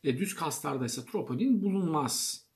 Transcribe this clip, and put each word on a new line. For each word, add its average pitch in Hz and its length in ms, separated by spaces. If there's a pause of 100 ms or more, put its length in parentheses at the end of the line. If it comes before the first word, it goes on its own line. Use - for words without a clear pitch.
E, 135 140
düz 196 160
kaslarda 143 500
ise 117 200
troponin 202 580
bulunmaz. 170 800 (120)